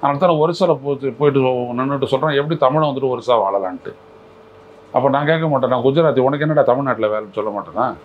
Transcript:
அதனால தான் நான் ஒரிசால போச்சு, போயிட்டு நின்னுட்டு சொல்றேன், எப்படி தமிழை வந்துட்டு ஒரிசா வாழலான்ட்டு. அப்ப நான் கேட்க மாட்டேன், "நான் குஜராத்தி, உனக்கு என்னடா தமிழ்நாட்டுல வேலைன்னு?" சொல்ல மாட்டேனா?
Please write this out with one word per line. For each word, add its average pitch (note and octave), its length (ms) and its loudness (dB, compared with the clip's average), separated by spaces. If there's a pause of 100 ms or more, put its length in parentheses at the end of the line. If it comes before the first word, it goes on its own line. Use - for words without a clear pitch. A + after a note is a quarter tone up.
அதனால C#3+ 180 0
தான் F3+ 100 4
நான் D#3+ 100 2
ஒரிசால E3 440 2
போச்சு, C#3 280 -4
போயிட்டு C#3 280 2 (100)
நின்னுட்டு B2+ 560 -2
சொல்றேன், C#3 240 0
எப்படி D3 280 -2
தமிழை D3 320 2
வந்துட்டு C3 280 -2
ஒரிசா A#2 180 0
வாழலான்ட்டு. G2 580 -2 (1000)
அப்ப C3 160 2
நான் C#3 160 0
கேட்க D#3+ 220 0
மாட்டேன், C3 220 0
"நான் B2 140 0
குஜராத்தி, C#3 360 2
உனக்கு C3+ 200 2
என்னடா D3+ 220 2
தமிழ்நாட்டுல B2 460 0
வேலைன்னு?" G#2+ 260 -4
சொல்ல G#2+ 160 -4
மாட்டேனா? G#2 560 -6